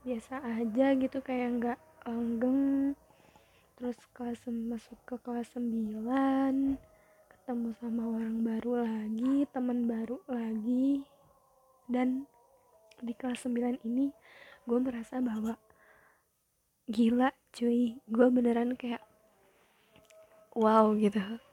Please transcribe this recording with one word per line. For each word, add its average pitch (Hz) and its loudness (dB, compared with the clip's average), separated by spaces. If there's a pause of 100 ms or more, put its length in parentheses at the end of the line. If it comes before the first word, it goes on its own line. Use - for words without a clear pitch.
biasa 254 -8 (180)
aja 247 2
gitu, 262 -2
kayak 247 -2 (120)
nggak 240 -2 (280)
langgeng. 254 0 (800)
Terus 247 -8 (160)
kelas 240 -8
sem-, 233 -6
masuk 226 -10 (140)
ke 240 -8
kelas 240 -8
sembilan, 269 0 (500)
ketemu 240 -6 (120)
sama 226 -4
orang 226 -2
baru 233 0
lagi, 220 0
teman 247 0
baru 226 -4 (100)
lagi. 247 0 (920)
Dan 254 0 (760)
di 233 -6
kelas 247 -6
sembilan 247 -2
ini 247 0 (560)
gue 240 0
merasa 254 -4
bahwa 226 -2 (1300)
gila, 240 4 (180)
cuy, 240 0
gue 226 6
beneran 240 2
kayak 240 -8 (1500)
wow 220 6
gitu. 208 2 (340)